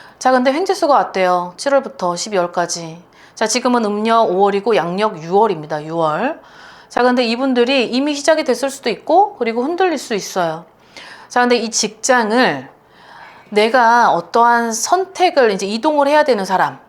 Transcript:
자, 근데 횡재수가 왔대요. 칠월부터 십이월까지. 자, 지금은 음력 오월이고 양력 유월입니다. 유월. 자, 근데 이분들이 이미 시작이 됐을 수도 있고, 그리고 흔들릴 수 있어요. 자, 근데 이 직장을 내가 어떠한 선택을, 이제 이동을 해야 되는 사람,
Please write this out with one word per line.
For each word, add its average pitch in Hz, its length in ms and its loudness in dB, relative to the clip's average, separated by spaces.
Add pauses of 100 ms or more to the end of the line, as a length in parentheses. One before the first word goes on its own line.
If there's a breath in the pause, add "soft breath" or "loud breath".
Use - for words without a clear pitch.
(200 loud breath)
자, 254 120 2
근데 262 200 2
횡재수가 339 420 0
왔대요. 180 640 0
칠월부터 233 580 -2
십이월까지. 175 840 -4 (340 loud breath)
자, 220 120 -2
지금은 240 380 0
음력 214 440 2
오월이고 196 460 2
양력 175 480 -2
유월입니다. 165 600 -2
유월. 165 560 -4 (480 loud breath)
자, 240 140 -2
근데 247 200 2
이분들이 247 600 0
이미 277 300 -2
시작이 311 280 0
됐을 254 280 -2
수도 - 180 -6
있고, 320 480 0
그리고 233 260 -4
흔들릴 339 360 -2
수 - 160 -6
있어요. 170 500 -4 (640 loud breath)
자, 247 140 0
근데 247 140 2
이 220 140 -2
직장을 214 1000 0 (840 loud breath)
내가 226 600 4
어떠한 233 640 2
선택을, 349 800 0
이제 196 160 -4
이동을 277 400 0
해야 302 160 4
되는 233 220 0
사람, 170 440 -2